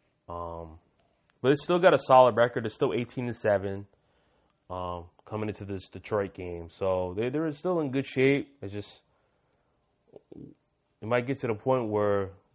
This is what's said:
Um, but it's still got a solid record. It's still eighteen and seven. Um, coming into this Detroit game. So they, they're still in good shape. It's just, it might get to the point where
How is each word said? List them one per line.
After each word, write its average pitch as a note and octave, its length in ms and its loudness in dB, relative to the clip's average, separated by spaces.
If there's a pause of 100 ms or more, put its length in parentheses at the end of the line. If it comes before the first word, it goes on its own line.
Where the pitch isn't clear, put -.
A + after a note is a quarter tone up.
(280)
Um, E2+ 500 -12 (640)
but C3 100 6
it's D3 100 0
still F3 160 0
got E3+ 140 6
a C#3 60 4
solid B2+ 380 6
record. A#2+ 280 2
It's A2 100 -6
still C3 200 0
eighteen A#2+ 320 -4
and A#2 100 -6
seven. G2 500 0 (840)
Um, F2+ 340 -8 (240)
coming G#2+ 200 -6
into G2+ 160 -10
this F#2+ 240 -10
Detroit G2 460 -4
game. F2 360 -10
So F#2 460 -2
they, A#2 120 -2
they're D3+ 240 -2
still F3 280 -2
in C#3+ 100 -2
good C3 160 -2
shape. C3+ 560 2
It's G2+ 100 -10
just, - 280 -12 (1300)
it - 720 -20
might A#2+ 200 0
get C3+ 140 -4
to B2+ 60 -4
the A2+ 80 0
point B2+ 340 0
where G2+ 420 2 (240)